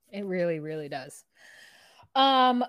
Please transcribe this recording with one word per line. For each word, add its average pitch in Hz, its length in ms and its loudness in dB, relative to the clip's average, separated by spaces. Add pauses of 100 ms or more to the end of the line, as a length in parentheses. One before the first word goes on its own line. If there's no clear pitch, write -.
(120)
It 202 140 -10
really, 175 340 -4
really 151 300 -10
does. - 360 -14 (880)
Um, 254 540 4